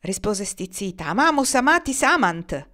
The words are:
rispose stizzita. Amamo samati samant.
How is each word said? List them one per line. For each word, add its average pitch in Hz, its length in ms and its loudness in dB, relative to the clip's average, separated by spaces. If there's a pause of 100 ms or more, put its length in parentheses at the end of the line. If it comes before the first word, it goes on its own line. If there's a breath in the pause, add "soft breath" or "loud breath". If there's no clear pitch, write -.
rispose 196 440 -4
stizzita. 185 600 -8
Amamo 277 380 2
samati 277 500 2
samant. 180 800 0